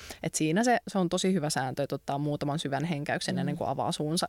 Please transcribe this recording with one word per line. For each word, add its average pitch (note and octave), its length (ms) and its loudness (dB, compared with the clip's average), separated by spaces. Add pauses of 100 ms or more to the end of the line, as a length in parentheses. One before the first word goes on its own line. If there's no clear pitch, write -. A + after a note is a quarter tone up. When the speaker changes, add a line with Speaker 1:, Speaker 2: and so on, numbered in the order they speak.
(220)
Speaker 1:
Et - 120 -4
siinä E3 300 4
se, A#3+ 140 6 (100)
se G3+ 100 0
on F3 100 4
tosi F#3 240 2
hyvä D3+ 180 0
sääntö, C3 320 -2
että C#3 120 -2
ottaa C#3 240 -4
muutaman D3 400 0
syvän C#3 260 -2
henkäyksen C#3+ 500 -2
Speaker 2:
Mm. C3 40 0
Speaker 1:
ennen C#3+ 180 0
kuin - 140 -2
avaa C3+ 220 0
suunsa D#3 360 0